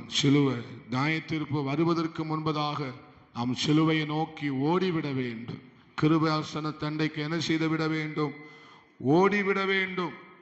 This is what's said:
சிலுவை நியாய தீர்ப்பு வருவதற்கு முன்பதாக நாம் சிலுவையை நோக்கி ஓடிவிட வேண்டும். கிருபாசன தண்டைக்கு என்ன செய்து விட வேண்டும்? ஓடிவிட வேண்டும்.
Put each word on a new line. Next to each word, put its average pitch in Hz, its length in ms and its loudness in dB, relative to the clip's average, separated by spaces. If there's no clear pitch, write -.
சிலுவை 139 480 4
நியாய 151 300 0
தீர்ப்பு 151 420 -4
வருவதற்கு 160 640 0
முன்பதாக 151 680 -2
நாம் 120 220 -2
சிலுவையை 156 400 4
நோக்கி 151 420 -4
ஓடிவிட 156 640 0
வேண்டும். 120 480 -6
கிருபாசன 151 800 2
தண்டைக்கு 151 360 -2
என்ன 151 240 -2
செய்து 160 280 0
விட 160 200 0
வேண்டும்? 151 440 -2
ஓடிவிட 190 680 4
வேண்டும். 185 480 -2